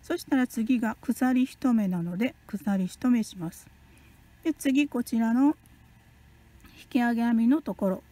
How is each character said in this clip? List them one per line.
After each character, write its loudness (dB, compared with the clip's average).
そ -4
し -10
た 0
ら 2
次 0
が -4
鎖 0
一 -2
目 2
な -2
の -6
で、 -2
鎖 -2
一 -4
目 4
し -10
ま -6
す。 -20
で、 -2
次 0
こ -4
ち -2
ら 2
の 4
引 -20
き 0
上 2
げ 0
編 2
み 2
の 2
と -6
こ 0
ろ -4